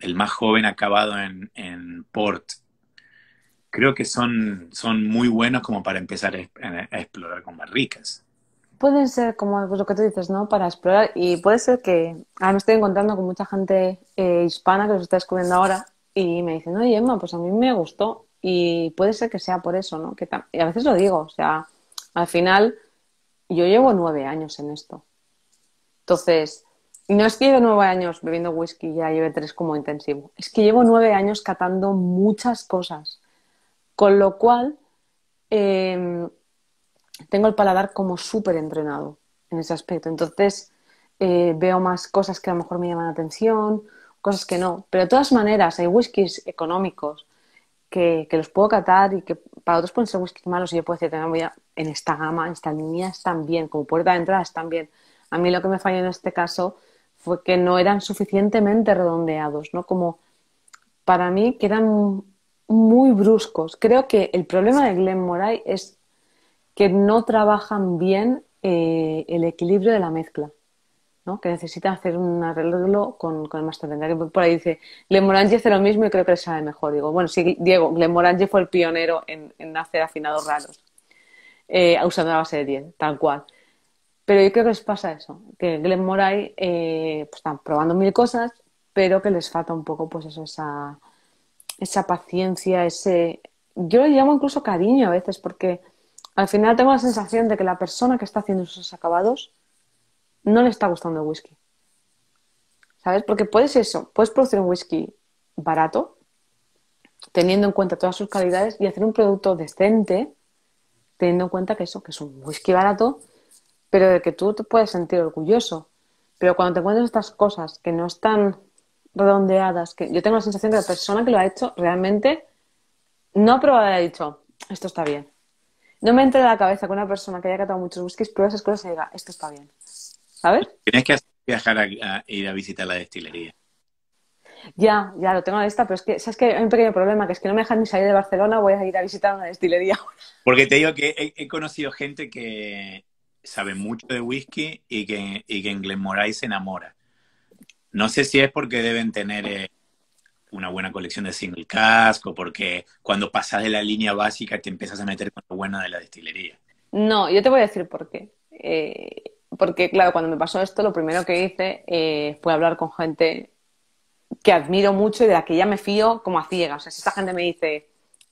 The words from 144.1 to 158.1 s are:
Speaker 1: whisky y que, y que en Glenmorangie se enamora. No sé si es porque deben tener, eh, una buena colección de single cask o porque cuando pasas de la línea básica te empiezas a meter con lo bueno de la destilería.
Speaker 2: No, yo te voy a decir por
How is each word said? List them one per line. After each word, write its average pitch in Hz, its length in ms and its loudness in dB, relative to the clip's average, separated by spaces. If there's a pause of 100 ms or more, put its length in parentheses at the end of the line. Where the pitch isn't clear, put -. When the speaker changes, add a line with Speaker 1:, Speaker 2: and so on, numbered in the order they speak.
Speaker 1:
whisky 135 680 -8
y 107 180 -6
que, 101 400 -8
y 101 160 -8
que 104 80 -6
en 101 120 -8
Glenmorangie 98 520 -4
se - 120 -10
enamora. 95 480 -8 (960)
No 107 160 -2
sé 143 160 0
si 135 160 2
es 135 120 2
porque 123 300 -4
deben 117 300 -2
tener, 104 340 -8
eh, 98 240 -10 (800)
una 95 200 -10
buena 95 220 -8
colección 95 340 -10
de 92 60 -10
single 90 340 -12
cask 110 600 4
o 92 80 -10
porque 90 520 -8 (160)
cuando 101 280 -2
pasas 104 320 -4
de 110 80 -2
la 107 120 -2
línea 107 320 -2
básica 104 460 -6
te 101 100 -14
empiezas 98 300 -14
a 101 40 -10
meter 98 280 -8
con - 160 -20
lo 92 80 -12
bueno 98 240 -8
de 92 80 -10
la 90 120 -12
destilería. 82 580 -18 (340)
Speaker 2:
No, 208 380 0
yo 196 120 4
te 262 80 4
voy 262 100 6
a - 20 6
decir 202 260 -2
por - 220 -14